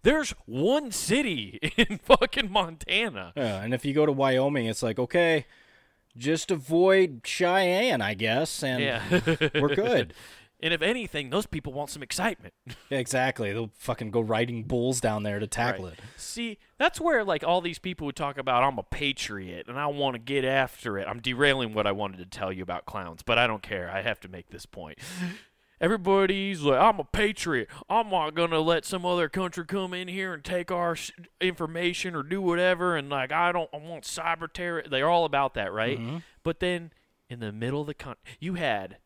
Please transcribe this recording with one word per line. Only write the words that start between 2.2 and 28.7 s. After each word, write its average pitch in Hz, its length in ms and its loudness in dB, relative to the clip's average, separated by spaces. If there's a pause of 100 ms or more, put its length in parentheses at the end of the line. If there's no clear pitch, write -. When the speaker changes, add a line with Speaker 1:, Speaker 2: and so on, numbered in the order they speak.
Speaker 1:
Montana." 165 840 -4
Speaker 2:
Yeah, 107 260 -2
and 117 120 -4
if 127 120 -4
you 139 80 -2
go 151 120 4
to 147 60 2
Wyoming, 135 560 2
it's 110 140 -4
like, 113 160 -2
"Okay, 160 480 2 (720)
just 147 320 -2
avoid 170 760 4
Cheyenne, 180 760 2
I 104 140 0
guess, 113 480 0
and 131 180 -2
Speaker 1:
Yeah. 123 280 -2
<laughs> 156 520 2
Speaker 2:
we're 143 140 2
good." 190 380 2 (460)
Speaker 1:
And 165 140 -2
if 156 80 -2
anything, 175 480 -2
those 190 160 0
people 151 260 -8
want 143 200 -8
some 147 100 -12
excitement. 180 500 -4 (140)
<laughs> 123 100 -14 (140)
Speaker 2:
Yeah, 139 100 0
exactly. 127 540 0
They'll 113 220 -4
fucking 113 360 -6
go 117 100 2
riding 113 420 0
bulls 123 380 0
down 107 220 0
there 104 160 -2
to 107 60 -2
tackle 104 400 -2
Speaker 1:
Right. 85 80 -12
Speaker 2:
it. - 60 -20 (160)
Speaker 1:
See, 233 420 -8 (220)
that's 339 220 2
where, 311 220 4
like, 170 200 0
all 175 180 4
these 170 180 -6
people 165 280 -6
who 139 60 -4
talk 143 260 -4
about, 127 240 4
"I'm 135 160 2
a - 40 -6
patriot 98 840 -4
and 123 100 -8
I 147 100 -2
wanna 139 320 0
get 131 260 0
after 127 520 0
it." 95 100 -2
I'm 110 120 -6
derailing 127 560 2
what 104 100 4
I 101 60 4
wanted 98 280 -2
to 90 60 -12
tell 95 260 -4
you 92 120 -6
about 87 240 -6
clowns, 87 360 -10
but 117 140 2
I 120 80 6
don't 110 160 -2
care. 90 300 -6
I 95 100 -4
have 107 200 -4
to 92 80 -16
make 90 200 -16
this - 160 -16
point. 80 320 -16 (840)
Everybody's 196 800 2
like, 139 180 6
"I'm 202 200 6
a 143 40 -6
patriot. 175 680 -2 (180)
I'm 220 220 0
not 160 240 0
gonna 165 280 2
let 160 220 4